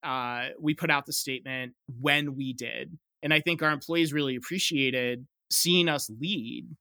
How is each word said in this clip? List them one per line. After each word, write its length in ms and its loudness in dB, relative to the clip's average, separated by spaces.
uh, 460 -2
we 160 2
put 160 0
out 160 2
the 60 -8
statement 600 -6
when 360 2
we 180 -4
did. 440 -8
And 100 4
I 60 8
think 240 0
our 80 4
employees 420 0
really 220 0
appreciated 920 0
seeing 380 4
us 200 0
lead. 480 -6